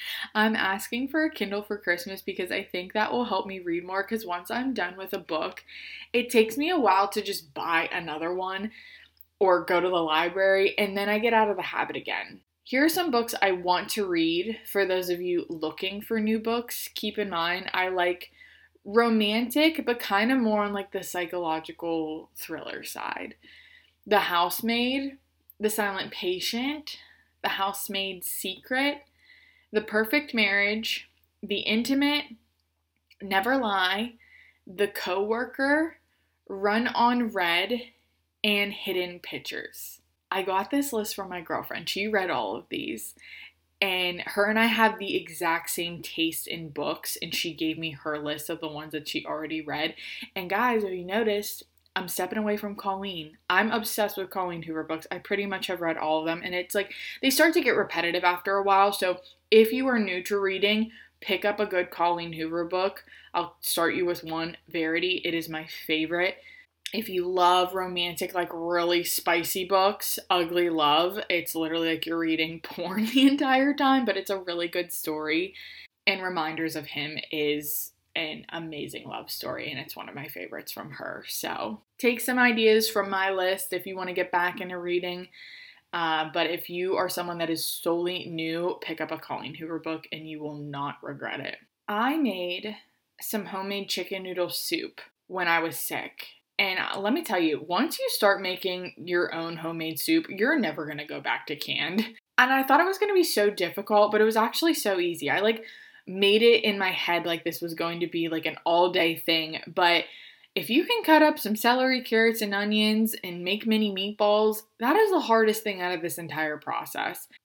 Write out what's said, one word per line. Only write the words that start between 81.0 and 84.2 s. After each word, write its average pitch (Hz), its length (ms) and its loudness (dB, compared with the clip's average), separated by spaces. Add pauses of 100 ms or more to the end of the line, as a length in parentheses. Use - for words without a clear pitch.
So - 540 -6 (160)
take 240 240 0
some 254 180 0
ideas 220 500 6
from 196 200 0
my 190 200 0
list 185 440 0
if 180 120 -4
you 190 120 -8
wanna 185 160 -6
get 180 180 -2